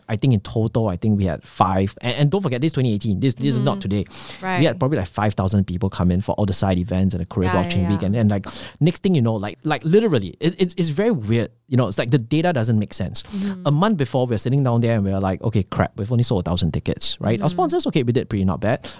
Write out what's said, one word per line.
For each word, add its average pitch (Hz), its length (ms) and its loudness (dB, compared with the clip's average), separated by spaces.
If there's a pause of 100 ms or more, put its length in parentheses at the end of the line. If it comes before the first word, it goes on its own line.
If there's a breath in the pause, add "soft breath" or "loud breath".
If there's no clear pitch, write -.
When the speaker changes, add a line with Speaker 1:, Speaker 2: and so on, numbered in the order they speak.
Speaker 1:
I 113 100 -4
think 131 180 2
in 98 40 2
total, 113 480 -2
I 90 80 -2
think 107 220 0
we 98 80 0
had 80 180 -4
five. 98 560 0
And, 120 160 -4
and 143 160 2
don't 196 100 0
forget, 127 200 -2
this 160 80 0
is - 40 -4
twenty 127 200 0
eighteen. 101 260 -2
This, 135 140 2
this 139 220 -2
is 127 40 0
not 123 200 0
Speaker 2:
Mm-hmm. - 20 -10
Speaker 1:
today. 95 240 -2 (360 loud breath)
Speaker 2:
Right. 185 180 -2
Speaker 1:
We 170 60 4
had 117 140 0
probably, 135 200 0
like, 95 80 -4
five 104 260 -2
thousand 95 320 2
people 90 240 -2
come 90 220 0
in 92 100 2
for - 120 -2
all 104 120 0
the 98 80 0
side 95 240 2
events 92 360 0
and 90 80 -4
the 87 40 -6
Korea 92 260 0
Speaker 2:
Yeah, 92 140 2
Speaker 1:
Blockchain 90 160 0
Speaker 2:
yeah, 90 80 0
Speaker 1:
Week. 101 120 -2
Speaker 2:
yeah. 98 40 -2
Speaker 1:
And, 101 100 0
and, 110 140 2
like, 101 160 -2 (340 loud breath)
next 165 240 0
thing 185 120 2
you 131 60 4
know, 113 140 2
like, 98 300 -8
like, 151 180 -2
literally, 160 560 2
it, 170 220 0
it's, 180 160 0
it's 165 120 0
very 202 220 0
weird. 113 380 0 (180)
You 131 80 0
know, 151 120 2
it's 208 100 -6
like 123 140 -2
the 139 80 4
data 160 340 0
doesn't 113 260 2
make 101 140 -2
sense. - 300 -4
Speaker 2:
Mm-hmm. 196 420 -6
Speaker 1:
A 143 60 2
month 185 260 2
before, 127 300 0
we're 117 100 0
sitting 135 260 0
down 120 180 2
there 117 140 2
and 101 80 2
we're 98 160 0
like, 95 220 -2
"Okay, 104 220 0
crap, - 340 -2
we've 104 140 -6
only 120 120 4
sold 95 240 0
a - 20 0
thousand 87 220 0
tickets," - 480 -2
right? 120 220 0
Our 151 80 2
Speaker 2:
Mm-hmm. 180 80 -2
Speaker 1:
sponsors, 339 300 0
okay, 156 160 2
we 120 100 2
did 117 160 -2
pretty 98 160 0
not 92 160 -2
bad. 110 260 -2 (120 loud breath)